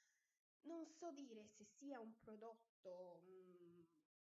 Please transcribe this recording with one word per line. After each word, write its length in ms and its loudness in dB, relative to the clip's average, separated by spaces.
Non 280 6
so 220 2
dire 340 0
se 180 -6
sia 360 2
un 180 0
prodotto, 1080 -4
mm, 580 -8